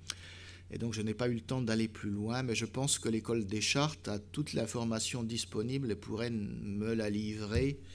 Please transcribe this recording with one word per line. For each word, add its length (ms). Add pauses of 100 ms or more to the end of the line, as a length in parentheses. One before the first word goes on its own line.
(720)
Et 60
donc, 160
je 80
n'ai 140
pas 120
eu 60
le 80
temps 200
d'aller 260
plus 240
loin, 320
mais 100
je 120
pense 340
que 100
l'École 380
des 140
Chartes 460
a 120
toute 340
l'information 680
disponible 680
et 40
pourrait 320
n-, 360
me 300
la 160
livrer 720 (160)